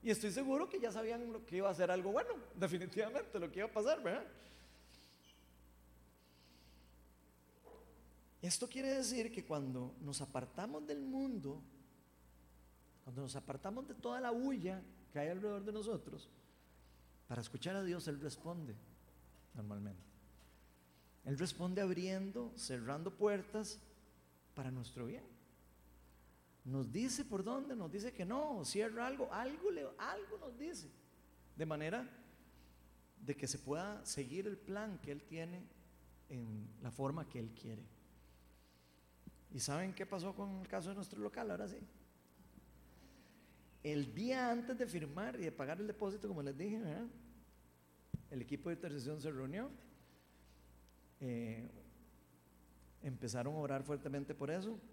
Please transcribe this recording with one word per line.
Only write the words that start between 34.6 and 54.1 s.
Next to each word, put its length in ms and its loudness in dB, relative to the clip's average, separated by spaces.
que 140 -6
Él 100 -4
tiene 400 -6
en 400 -4
la 80 -4
forma 380 0
que 100 -8
Él 140 -4
quiere. 300 -8
¿Y 80 -4
saben 340 2
qué 100 -2
pasó 300 0
con 260 -2
el 80 -8
caso 220 0
de 60 -4
nuestro 240 -4
local? 300 0
Ahora 160 0
sí. 120 -6
El 320 2
día 360 4
antes 260 2
de 100 4
firmar 540 -2
y 40 0
de 80 2
pagar 280 0
el 60 0
depósito, 420 0
como 140 0
les 140 0
dije, 220 0
¿verdad? 280 -2
El 120 -2
equipo 260 -2
de 60 2
intercesión 460 -2
se 100 -2
reunió, 400 -2
eh, 500 -2
empezaron 520 0
a 40 0
orar 240 2
fuertemente 520 0